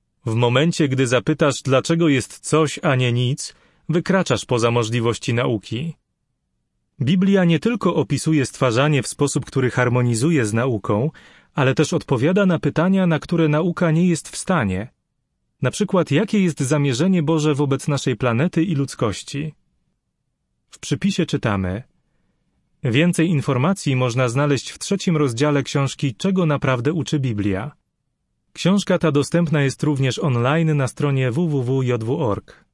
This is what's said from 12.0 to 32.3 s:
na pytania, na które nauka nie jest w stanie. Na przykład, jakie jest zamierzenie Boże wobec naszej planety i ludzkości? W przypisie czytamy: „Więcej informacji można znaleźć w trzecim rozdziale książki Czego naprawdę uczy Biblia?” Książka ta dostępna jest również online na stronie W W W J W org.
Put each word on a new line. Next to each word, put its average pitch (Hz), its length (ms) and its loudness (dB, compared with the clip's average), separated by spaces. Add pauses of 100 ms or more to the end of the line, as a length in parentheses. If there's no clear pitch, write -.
na 170 120 2
pytania, 185 480 0
na 156 120 2
które 165 300 0
nauka 165 420 0
nie 170 160 2
jest 170 220 0
w - 80 -16
stanie. 113 560 -2 (680)
Na 127 80 0
przykład, 190 400 0
jakie 202 320 2
jest 170 180 0
zamierzenie 147 640 2
Boże 151 320 0
wobec 135 340 0
naszej 135 280 -2
planety 131 480 0
i 185 100 -2
ludzkości? 139 800 -4 (1160)
W - 80 -20
przypisie 180 480 -2
czytamy: 101 560 -2 (1000)
„Więcej 156 460 2
informacji 143 680 0
można 127 320 0
znaleźć 139 420 0
w - 80 -18
trzecim 190 380 -2
rozdziale 143 460 0
książki 135 520 -2
Czego 190 320 0
naprawdę 131 460 0
uczy 156 280 -2
Biblia?” 104 520 -2 (800)
Książka 185 460 0
ta 160 140 0
dostępna 147 500 2
jest 135 200 -2
również 135 360 0
online 147 580 0
na 135 120 0
stronie 135 420 0
W 165 180 -2
W 143 140 -2
W 131 200 0
J 120 220 -2
W 135 160 -2
org. 104 540 -4